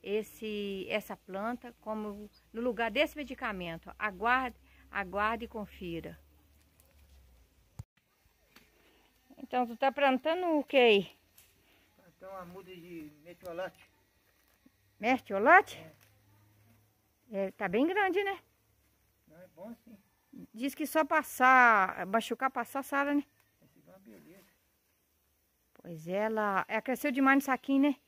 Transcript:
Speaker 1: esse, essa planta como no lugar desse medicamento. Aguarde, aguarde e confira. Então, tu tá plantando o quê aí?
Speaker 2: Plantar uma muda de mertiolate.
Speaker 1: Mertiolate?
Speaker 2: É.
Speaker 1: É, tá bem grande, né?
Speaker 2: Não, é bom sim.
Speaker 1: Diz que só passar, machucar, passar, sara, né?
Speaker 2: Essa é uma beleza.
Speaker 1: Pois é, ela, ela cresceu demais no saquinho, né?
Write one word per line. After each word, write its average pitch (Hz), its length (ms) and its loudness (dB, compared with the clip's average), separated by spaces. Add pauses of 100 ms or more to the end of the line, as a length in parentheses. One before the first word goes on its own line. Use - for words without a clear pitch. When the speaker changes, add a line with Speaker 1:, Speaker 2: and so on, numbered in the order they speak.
Speaker 1:
esse, 202 840 -6
essa 202 280 -6
planta 233 680 -8
como 214 460 -10 (240)
no 226 100 -6
lugar 233 280 -2
desse 294 260 0
medicamento. 214 800 -10
Aguarde, 233 580 -2 (340)
aguarde 208 540 -4
e 220 40 -14
confira. 170 720 -10 (3250)
Então, 247 280 -2
tu 226 100 -10
tá 269 160 2
plantando 302 540 0 (120)
o 269 60 0
quê - 120 -2
aí? 220 400 6 (800)
Speaker 2:
Plantar - 400 -20
uma 185 100 -12
muda 185 280 -16
de 165 380 -14 (120)
mertiolate. 170 680 -12 (1080)
Speaker 1:
Mertiolate? 247 760 4 (1500)
Speaker 2:
É. 196 160 -4
Speaker 1:
É, 190 40 -6
tá 202 180 -6
bem 220 180 2
grande, 381 360 2
né? 392 160 -2 (880)
Speaker 2:
Não, 160 100 -20
é 180 120 -20
bom 208 260 -16
sim. - 240 -20 (560)
Speaker 1:
Diz 254 200 -4
que 302 120 -6
só 311 180 2
passar, 254 1000 4
machucar, 226 440 -2
passar, 262 340 -6
sara, 285 300 -2
né? 285 100 2 (360)
Speaker 2:
Essa - 200 -20
é 170 100 -20
uma 190 80 -20
beleza. 185 480 -20 (1300)
Speaker 1:
Pois 160 340 -14
é, 180 40 -4
ela, 208 560 0
ela 220 120 0
cresceu 262 300 -2
demais 269 260 4
no 277 60 4
saquinho, 269 480 0
né? 262 60 -2 (120)